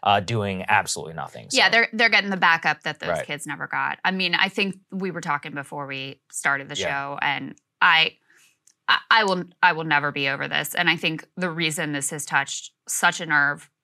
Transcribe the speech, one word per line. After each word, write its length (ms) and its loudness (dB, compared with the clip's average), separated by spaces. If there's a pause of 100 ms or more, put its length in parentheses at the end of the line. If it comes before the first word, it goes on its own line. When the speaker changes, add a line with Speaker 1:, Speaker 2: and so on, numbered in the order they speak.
Speaker 1:
uh, 180 4
doing 480 -4
absolutely 460 0
nothing. 380 -12
Speaker 2:
Yeah, 160 4
Speaker 1:
So 20 4
Speaker 2:
they're, 240 4
they're 160 4
getting 180 2
the 80 -2
backup 460 2
that 180 -6
those 80 -6
Speaker 1:
Right. 180 -2
Speaker 2:
kids 200 -8
never 200 -8
got. 380 -4
I 60 2
mean, 240 -2
I 160 2
think 260 -2 (160)
we 180 -4
were 120 -10
talking 300 -4
before 340 -10
we 340 -12 (100)
started 380 -2
the 80 -8
Speaker 1:
Yeah. 120 -4
Speaker 2:
show, 340 -4
and 320 -4 (260)
I, 380 6 (720)
I, 100 4 (120)
I 140 6
will, 200 0 (180)
I 100 6
will 120 -4
never 280 2
be 160 -2
over 200 -4
this. 260 -4
And 160 2
I 60 2
think 380 -4
the 140 -4
reason 440 -4
this 180 -4
has 160 -8
touched 460 -2 (140)
such 360 0
a 40 -6
nerve 440 0 (140)